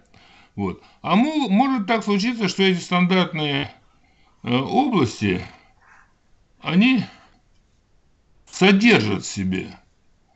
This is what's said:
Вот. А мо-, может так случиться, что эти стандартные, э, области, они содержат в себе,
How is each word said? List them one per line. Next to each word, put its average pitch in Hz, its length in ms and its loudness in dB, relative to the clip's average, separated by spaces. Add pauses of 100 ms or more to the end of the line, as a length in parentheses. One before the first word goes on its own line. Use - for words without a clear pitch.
(540)
Вот. 95 280 -8 (200)
А 160 140 -2
мо-, 285 320 0
может 240 380 0
так 226 180 -2
случиться, 214 440 -2
что 190 140 -2
эти 185 160 2
стандартные, 170 920 -2 (720)
э, 120 140 -2
области, 151 840 0 (1160)
они 190 440 2 (1500)
содержат 190 760 4
в - 20 -12
себе, 92 520 -6 (580)